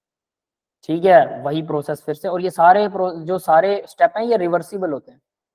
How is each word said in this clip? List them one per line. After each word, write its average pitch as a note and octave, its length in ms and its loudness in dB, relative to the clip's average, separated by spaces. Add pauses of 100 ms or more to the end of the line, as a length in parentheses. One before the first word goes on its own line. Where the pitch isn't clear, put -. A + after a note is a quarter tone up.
(840)
ठीक E3 200 -4
है, D#3 380 4
वही D3+ 200 -4
process D3+ 400 -8
फिर D3+ 120 -8
से। F#3+ 140 -10
और F3 120 -6
ये F3+ 120 -4
सारे F#3 360 4
pro-, F#3 280 -4
जो E3+ 240 -6
सारे F#3+ 480 2
step E3+ 280 0
हैं A3+ 80 -4
ये A#3 140 0
reversible F3 540 -4
होते - 200 -12
हैं, - 80 -20 (340)